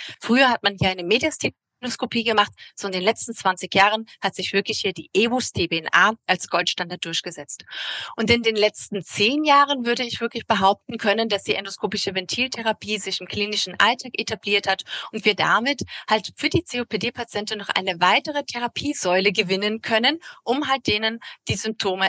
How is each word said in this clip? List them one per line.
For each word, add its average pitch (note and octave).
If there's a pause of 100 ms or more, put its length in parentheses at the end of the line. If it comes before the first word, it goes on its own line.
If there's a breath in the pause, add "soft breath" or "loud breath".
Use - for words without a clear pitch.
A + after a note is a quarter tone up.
(200 loud breath)
Früher B3+
hat A#3
man G3+
hier G3
eine F#3
Mediastin- C4 (280)
Endoskopie A#3+
gemacht. G#3+ (220 loud breath)
So -
in F#3
den F3+
letzten A3+
zwanzig F#3
Jahren G#3 (160 soft breath)
hat F#3+
sich -
wirklich G3
hier F#3+
die -
EWUS A#3
D F#3
B D#3+
N D#3+
A G3 (120)
als -
Goldstandard F3
durchgesetzt. E3 (500 loud breath)
Und A3+
in A#3+
den A3
letzten G#3
zehn C4+
Jahren C#4
würde A#3+
ich A#3+
wirklich A#3
behaupten G3+
können, A3
dass -
die G#3+
endoskopische G3
Ventiltherapie G#3+
sich F#3+
im F3+
klinischen G3+
Alltag A#3+
etabliert G#3
hat F#3+ (280 loud breath)
und -
wir G#3
damit G3 (260 loud breath)
halt -
für D4+
die E4+
C-O-P-D-Patienten A3+
noch G3+
eine F#3
weitere C4
Therapiesäule G#3
gewinnen G3+
können, B3 (240 loud breath)
um C4
halt C4+
denen A3 (260 loud breath)
die G#3+
Symptome F#3+